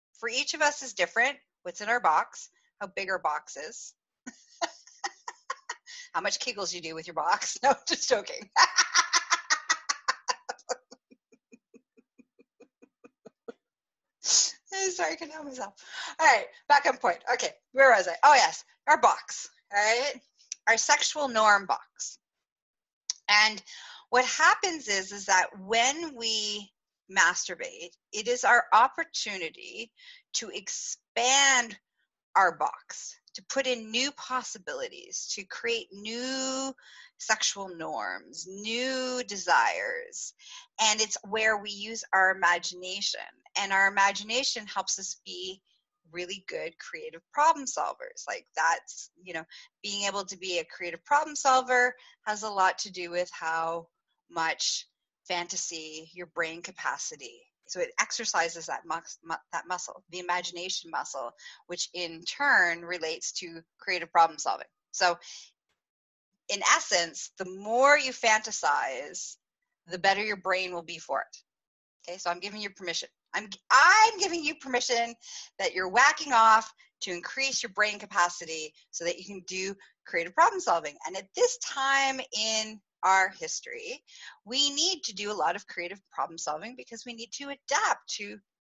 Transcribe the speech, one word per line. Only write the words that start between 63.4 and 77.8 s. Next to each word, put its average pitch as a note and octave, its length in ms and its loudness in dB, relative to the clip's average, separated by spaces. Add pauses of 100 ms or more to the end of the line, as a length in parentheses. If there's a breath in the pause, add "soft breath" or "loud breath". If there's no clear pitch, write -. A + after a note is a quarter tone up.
to E3 200 -12 (200)
creative F3 320 -4
problem D#3+ 260 4
solving. - 280 -6 (260)
So F3 240 4 (1300 loud breath)
in G3+ 120 -4 (160)
essence, F3 640 -2
the F#3+ 80 -6
more A3+ 520 4
you C4 140 -2
fantasize, D3 1200 -2 (520)
the F3 100 -8
better F#3+ 240 2
your G#3+ 140 -2
brain F#3 360 -2
will E3+ 100 -8
be E3 160 -14
for - 240 -4
it. - 140 -14 (720)
Okay, F3 100 -10
so F3+ 120 -4
I'm F3 80 -4
giving G3+ 220 -10
you G3+ 100 -8
permission. F3 380 -8 (260)
I'm, G#3 140 -6 (220)
I'm G4 480 8
giving E4+ 260 -2
you D4+ 100 -2
permission A#3+ 580 -2 (460 loud breath)
that F#3+ 160 -2
you're F#3 140 -2
whacking C#4+ 440 4
off A3+ 400 6 (300 soft breath)
to - 80 -8
increase B3+ 520 -4
your G#3+ 100 -8
brain G#3 260 -2